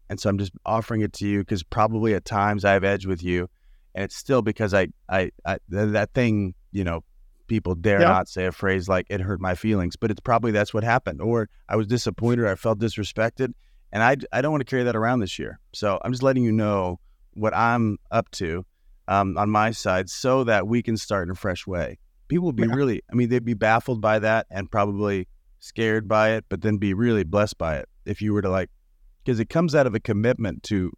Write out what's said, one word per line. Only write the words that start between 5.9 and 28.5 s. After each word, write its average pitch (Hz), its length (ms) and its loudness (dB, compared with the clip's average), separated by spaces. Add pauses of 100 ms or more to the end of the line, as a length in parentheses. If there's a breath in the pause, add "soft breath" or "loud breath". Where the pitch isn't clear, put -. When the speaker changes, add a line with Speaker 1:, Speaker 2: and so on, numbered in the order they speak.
Speaker 1:
that 104 200 0
thing, 107 420 0 (160)
you 98 140 -4
know, 85 180 -4 (440)
people 107 280 -2
dare 98 260 4
Speaker 2:
Yeah. 87 80 6
Speaker 1:
not 92 200 2
say 92 180 -4
a 90 60 -2
phrase 95 360 -2
like, 92 200 2
'It 98 120 -4
hurt 92 200 -4
my 92 140 -2
feelings,' 95 420 0
but 113 140 -2
it's 98 100 -4
probably 117 320 2
that's 104 220 0
what 110 100 0
happened. 113 380 0
Or 113 260 0 (200)
I 107 80 0
was 110 100 0
disappointed, 120 560 0
or 110 60 2
I 95 80 0
felt 110 220 -2
disrespected. 113 760 -2 (360)
And 104 120 -2
I, 131 140 4 (160)
I 123 100 0
don't 151 100 0
wanna 143 120 -2
carry 127 200 -2
that 120 120 0
around 117 240 0
this 92 180 -6
year. - 220 -10 (120)
So 98 320 -2
I'm 117 80 -2
just 123 100 -6
letting 127 220 4
you 113 80 2
know 101 480 0 (320)
what 107 220 -2
I'm 113 420 2 (140)
up 117 220 -2
to, 87 340 -6 (420)
um, 95 300 0
on 104 120 0
my 107 200 2
side 92 400 -2
so 131 340 0
that 104 220 2
we 117 160 0
can 113 140 -2
start 98 320 -2
in - 20 -4
a 92 60 -6
fresh 90 300 -6
way." 82 320 -6 (300)
People 175 160 0
will 165 80 -2
be 113 120 0
Speaker 2:
Yeah. 113 100 0
Speaker 1:
really, 131 360 0
I - 60 -6
mean, 120 120 2
they'd 120 160 0
be 120 100 -2
baffled 113 460 2
by 107 200 4
that 110 300 2
and 95 200 -8
probably 101 560 0 (320)
scared 110 480 -2
by 110 260 4
it, 110 160 -2
but 95 120 -4
then 107 160 2
be 98 180 0
really 110 300 2
blessed 101 340 0
by 80 200 -2
it - 100 -10 (160)
if 101 180 -6
you 107 100 0
were 104 100 2
to, 98 80 0